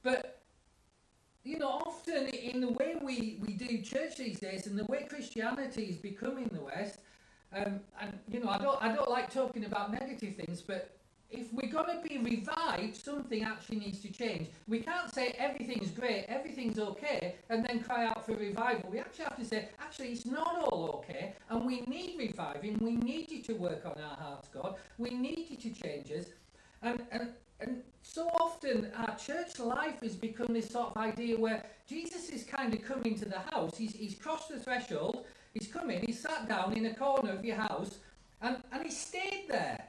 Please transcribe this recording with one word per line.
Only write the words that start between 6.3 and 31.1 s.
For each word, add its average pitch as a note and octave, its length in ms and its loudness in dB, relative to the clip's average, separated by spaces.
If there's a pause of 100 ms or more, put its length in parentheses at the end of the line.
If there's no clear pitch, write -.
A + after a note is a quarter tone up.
in F3 80 -2
the C#3+ 80 -4
West, - 340 -4 (560)
um, G3 260 0 (200)
and, G3+ 180 -6 (100)
you A#3+ 120 -2
know, A#3 80 2
I - 100 4
don't, C#4 240 4
I A3+ 120 4
don't B3+ 160 4
like B3 220 2
talking B3 320 0
about G3+ 280 0
negative A#3 440 -4
things, E3+ 260 -6
but - 360 -6 (320)
if - 220 -6
we're A#3+ 200 0
gonna E4+ 340 2
be C#4+ 120 -2
revived, A3+ 800 2
something B3+ 460 -2
actually A3 360 -2
needs G3+ 220 -2
to G3+ 120 -8
change. F3+ 360 -2 (200)
We A#3 120 4
can't F4 320 0
say B3 260 2
everything's A#3+ 520 0
great, A3+ 380 2
everything's B3+ 500 0
okay, G3+ 580 0 (120)
and A3+ 160 4
then A#3+ 180 2
cry A#3 220 4
out A3+ 220 2
for A3 80 2
revival. G#3 560 2
We A3+ 80 0
actually - 260 -6
have C4 140 -2
to A#3+ 80 -2
say, G#3+ 240 -2 (100)
"Actually, C#4 280 -6
it's A#3 180 -4
not D#4+ 380 2
all E3 340 4
okay, G3 340 -6 (160)
and A#3 160 2
we B3 180 2
need F4 360 -4
reviving. G#3+ 600 -2
We A#3 160 4
need D4 340 2
you D4+ 140 -4
to A3+ 100 0
work F3 320 0
on - 160 -4
our D3+ 140 -6
hearts, C#3+ 320 -8
God. - 260 -4 (240)
We A#3+ 120 0
need D4+ 380 0
you C4 80 -8
to A3+ 140 -4
change D3 420 -4
us." F3 140 -2 (560)
And, A#3+ 280 2
and, A#3+ 200 -2 (300)
and B3+ 220 -2 (200)
so E4 260 -2 (100)
often C4 560 4
our A3+ 220 0
church E4 420 -4
life C4+ 440 0
has G#3+ 140 -2
become A#3 360 0
this A3 160 4
sort A#3+ 220 0
of - 80 -4
idea A3+ 400 2